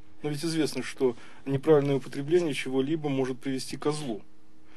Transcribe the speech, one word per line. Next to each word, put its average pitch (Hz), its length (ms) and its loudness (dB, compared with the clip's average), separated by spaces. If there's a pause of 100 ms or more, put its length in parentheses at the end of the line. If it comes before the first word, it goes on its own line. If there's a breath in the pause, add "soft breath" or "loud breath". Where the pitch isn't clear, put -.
(220)
Но 151 60 -4
ведь 147 160 -4
известно, 156 380 0
что 123 340 0 (300 soft breath)
неправильное 139 500 6
употребление 143 560 2
чего-либо 135 560 0
может 131 300 0
привести 131 400 -4
ко 151 120 0
злу. 143 300 -4 (560 soft breath)